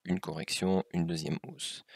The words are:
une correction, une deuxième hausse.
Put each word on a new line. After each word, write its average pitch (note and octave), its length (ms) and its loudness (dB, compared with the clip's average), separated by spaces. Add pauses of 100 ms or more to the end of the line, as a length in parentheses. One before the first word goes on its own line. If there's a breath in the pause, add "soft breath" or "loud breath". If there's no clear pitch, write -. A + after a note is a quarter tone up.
une F#2 160 0
correction, F#2 720 2
une E2+ 160 2
deuxième - 400 0
hausse. - 360 -10 (120 loud breath)